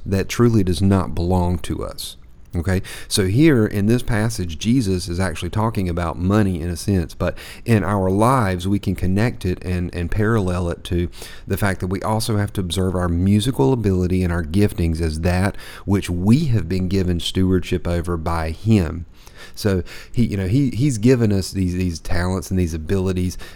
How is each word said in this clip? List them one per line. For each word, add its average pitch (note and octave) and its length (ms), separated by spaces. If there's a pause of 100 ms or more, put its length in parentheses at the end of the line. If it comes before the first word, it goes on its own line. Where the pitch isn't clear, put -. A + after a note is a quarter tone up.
that F#2+ 240
truly A#2 340
does F2+ 200
not G2 320
belong F2+ 420
to - 260
us. - 320 (380)
Okay, F#2 280 (260)
so F#2+ 200
here B2 380
in G2+ 200
this A#2+ 180
passage, G#2 560
Jesus G2+ 480
is F2 140
actually F2 300
talking G#2+ 360
about E2+ 320
money F#2+ 400
in E2 100
a E2+ 60
sense, F2+ 380
but E2+ 240 (260)
in A2 180
our F#2+ 280
lives, G2 580
we G2+ 100
can G2 160
connect G2 520
it F2+ 180
and, F2+ 320
and F2 160
parallel F#2+ 580
it - 160
to F2 220 (400)
the G2 80
fact F#2+ 240
that F#2+ 80
we G2 140
also G#2+ 340
have G2+ 180
to G#2 80
observe F#2 320
our F2+ 140
musical G2+ 640
ability F#2 500
and E2+ 120
our F2 100
giftings E2+ 560
as D#2+ 220
that F2+ 340 (300)
which G2 240
we G2+ 380
have A2+ 200
been F#2 220
given F2+ 320
stewardship F#2 680
over F2 300
by E2 340
Him. F2 540 (500)
So F#2+ 280 (280)
he, A#2+ 140
you G2 120
know, F#2+ 100
he, C3 240
he's B2 260
given A#2 340
us G2 200
these, F#2 220
these F2+ 260
talents F2+ 500
and F#2 100
these E2+ 140
abilities. F2+ 640 (180)